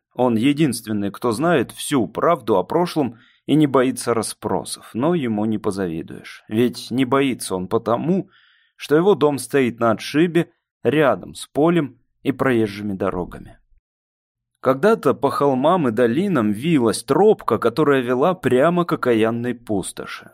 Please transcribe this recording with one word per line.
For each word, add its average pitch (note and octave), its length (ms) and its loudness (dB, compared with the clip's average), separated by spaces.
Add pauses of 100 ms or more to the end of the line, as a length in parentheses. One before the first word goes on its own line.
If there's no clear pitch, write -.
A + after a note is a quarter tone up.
(140)
Он B2 240 2
единственный, A2 760 0
кто A#2+ 220 -2
знает C#3+ 380 0
всю B2 360 -2
правду A#2 500 0
о F2+ 60 2
прошлом E3 540 -2 (280)
и C#3+ 100 2
не D3+ 120 4
боится B2 460 0
расспросов, - 800 -6
но D3 220 -2
ему A2+ 280 -2
не A2 140 -2
позавидуешь. F#2 920 -8
Ведь A2+ 440 -2
не B2+ 120 0
боится C3 520 -2
он F#2 120 -6
потому, B2 640 -2 (480)
что - 180 -2
его F3+ 200 4
дом C#3+ 220 0
стоит B2 440 -2
на A#2 100 2
отшибе, D#3+ 600 0 (300)
рядом A#2+ 520 0
с - 140 -16
полем D#3 500 0 (260)
и C3+ 80 0
проезжими A2 640 -2
дорогами. F#2 640 -6 (1040)
Когда-то C#3 540 2
по C3+ 160 0
холмам C#3+ 560 2
и A#2 40 0
долинам B2 600 0
вилась A#2+ 520 0
тропка, D#3+ 540 2
которая C#3 440 2
вела B2+ 340 0
прямо E3+ 500 2
к - 80 -4
окаянной A#2 640 0
пустоши, - 800 -8